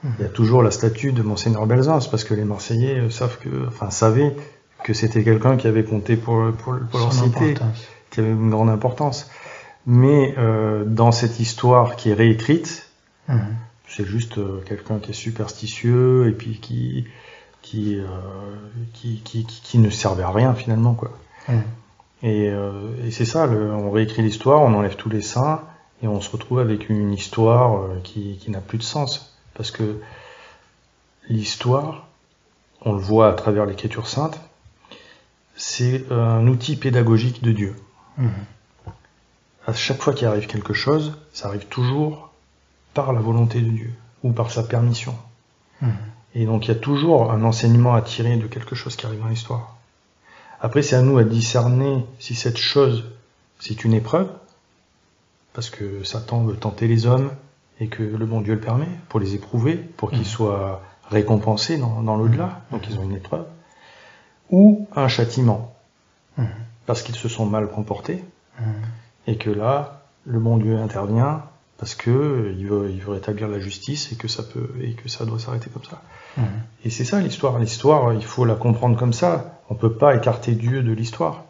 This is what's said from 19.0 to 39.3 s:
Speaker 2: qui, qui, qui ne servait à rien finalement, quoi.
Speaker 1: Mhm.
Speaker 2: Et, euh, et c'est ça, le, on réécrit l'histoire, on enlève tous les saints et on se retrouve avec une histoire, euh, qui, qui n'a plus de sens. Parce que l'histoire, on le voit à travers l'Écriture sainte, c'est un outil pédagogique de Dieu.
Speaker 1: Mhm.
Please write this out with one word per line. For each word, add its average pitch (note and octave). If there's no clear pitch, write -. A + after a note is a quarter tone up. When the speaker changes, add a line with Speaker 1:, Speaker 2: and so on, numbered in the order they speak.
Speaker 2:
qui, A2+
qui, -
qui -
ne G#2+
servait F#2+
à F2+
rien A#2+
finalement, A#2
quoi. -
Speaker 1:
Mhm. A2+
Speaker 2:
Et, G#2
euh, G2+
et A2+
c'est A2+
ça, D#3
le, G#2+
on G#2
réécrit G#2+
l'histoire, C3+
on A#2+
enlève G#2
tous -
les A2
saints D3
et A2+
on G2+
se -
retrouve B2
avec A2
une G#2
histoire, A2+
euh, F#2
qui, G2+
qui G#2
n'a F#2+
plus -
de A2+
sens. -
Parce -
que G#2+
l'histoire, B2
on G#2
le G2+
voit G#2+
à F#2
travers G#2
l'Écriture A2
sainte, D3+
c'est B2+
un A#2
outil C3
pédagogique A#2+
de A#2
Dieu. G2+
Speaker 1:
Mhm. B2